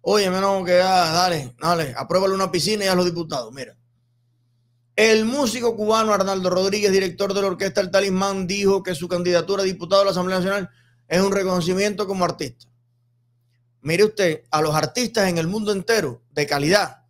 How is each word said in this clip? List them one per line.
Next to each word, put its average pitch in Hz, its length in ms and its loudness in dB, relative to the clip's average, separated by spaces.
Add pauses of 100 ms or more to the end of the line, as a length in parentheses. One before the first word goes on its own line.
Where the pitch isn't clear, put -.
Oye, 196 220 2
menos 190 340 0
que, 180 160 4
ah, 180 320 4
dale, 165 480 0
dale, 160 380 -2
apruébale 185 380 0
una 190 160 -2
piscina 196 340 -2
y - 20 2
haz 185 80 2
los 180 100 2
diputados. 160 460 -6
Mira. - 240 -14 (1200)
El 220 300 4
músico 240 500 -2
cubano 214 380 2
Arnaldo 190 380 0
Rodríguez, 196 400 2
director 190 420 0
de 196 80 0
la 196 60 0
orquesta 190 340 -2
El 185 80 -4
Talismán, 190 560 0
dijo 196 380 0
que 185 100 -6
su 170 140 -8
candidatura 180 560 0
a - 20 0
diputado 190 360 0
de 196 40 4
la 190 60 0
Asamblea 185 260 -2
Nacional 190 320 -2 (380)
es 175 140 2
un 196 100 2
reconocimiento 190 760 0
como 185 180 -2
artista. 165 440 -6 (1120)
Mire 170 220 2
usted, 196 480 0
a 156 100 2
los 156 140 0
artistas 196 520 0
en 170 120 0
el 165 80 -2
mundo 208 240 -4
entero 190 580 -2
de 147 160 -2
calidad 156 640 0